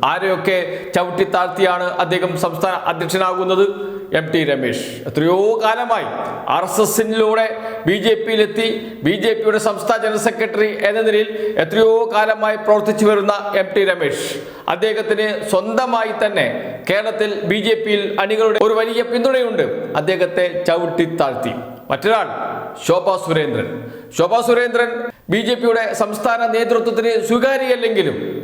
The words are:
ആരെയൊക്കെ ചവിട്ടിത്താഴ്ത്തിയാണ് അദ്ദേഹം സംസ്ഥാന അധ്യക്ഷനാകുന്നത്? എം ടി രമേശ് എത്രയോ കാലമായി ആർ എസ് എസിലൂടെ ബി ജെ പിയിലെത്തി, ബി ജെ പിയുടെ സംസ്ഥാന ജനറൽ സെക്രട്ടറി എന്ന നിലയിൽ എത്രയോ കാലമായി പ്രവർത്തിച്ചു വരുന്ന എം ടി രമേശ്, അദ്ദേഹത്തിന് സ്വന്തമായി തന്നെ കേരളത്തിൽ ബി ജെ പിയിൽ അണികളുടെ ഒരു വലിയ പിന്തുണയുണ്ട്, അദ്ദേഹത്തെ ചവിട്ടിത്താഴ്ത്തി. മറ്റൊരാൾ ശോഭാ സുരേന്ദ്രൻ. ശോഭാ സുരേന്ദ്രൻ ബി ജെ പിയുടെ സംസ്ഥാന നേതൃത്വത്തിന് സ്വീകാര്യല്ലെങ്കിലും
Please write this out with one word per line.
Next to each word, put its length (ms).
ആരെയൊക്കെ 460
ചവിട്ടിത്താഴ്ത്തിയാണ് 920
അദ്ദേഹം 280
സംസ്ഥാന 300
അധ്യക്ഷനാകുന്നത്? 720
എം 120
ടി 160
രമേശ് 380
എത്രയോ 280
കാലമായി 440
ആർ 120
എസ് 160
എസിലൂടെ 640
ബി 80
ജെ 80
പിയിലെത്തി, 420
ബി 80
ജെ 160
പിയുടെ 280
സംസ്ഥാന 360
ജനറൽ 220
സെക്രട്ടറി 440
എന്ന 200
നിലയിൽ 220
എത്രയോ 280
കാലമായി 520
പ്രവർത്തിച്ചു 440
വരുന്ന 260
എം 140
ടി 140
രമേശ്, 360
അദ്ദേഹത്തിന് 540
സ്വന്തമായി 600
തന്നെ 240
കേരളത്തിൽ 400
ബി 160
ജെ 160
പിയിൽ 180
അണികളുടെ 420
ഒരു 140
വലിയ 220
പിന്തുണയുണ്ട്, 520
അദ്ദേഹത്തെ 440
ചവിട്ടിത്താഴ്ത്തി. 840
മറ്റൊരാൾ 360
ശോഭാ 280
സുരേന്ദ്രൻ. 420
ശോഭാ 300
സുരേന്ദ്രൻ 440
ബി 140
ജെ 140
പിയുടെ 220
സംസ്ഥാന 400
നേതൃത്വത്തിന് 580
സ്വീകാര്യല്ലെങ്കിലും 920